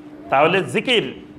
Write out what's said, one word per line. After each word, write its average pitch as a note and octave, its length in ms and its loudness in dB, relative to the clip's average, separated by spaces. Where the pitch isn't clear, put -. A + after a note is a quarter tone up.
তাহলে E3 340 2
জিকির, D#3 500 -2